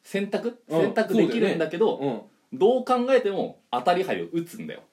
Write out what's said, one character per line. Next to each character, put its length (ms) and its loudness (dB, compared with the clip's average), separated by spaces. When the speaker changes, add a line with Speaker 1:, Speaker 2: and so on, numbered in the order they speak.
Speaker 1:
選 260 -6
択？ 380 -6
Speaker 2:
う 100 -2
ん。 40 4
Speaker 1:
選 120 0
択 220 0
で 120 6
き 120 -2
る 160 2
ん 20 -4
だ 120 -2
け 80 -8
ど、 200 2
Speaker 2:
そ 0 -
う 40 -14
だ 60 -4
よ 60 -2
ね。 100 -8
う 40 -10
ん。 40 -12
Speaker 1:
ど 200 4
う 60 -6
考 80 0
え 80 6
て 100 -2
も 280 -6
当 100 -2
た 120 2
り 100 0
牌 180 -4
を 100 -6
打 120 -2
つ 180 -14
ん 60 -12
だ 60 -12
よ。 80 -16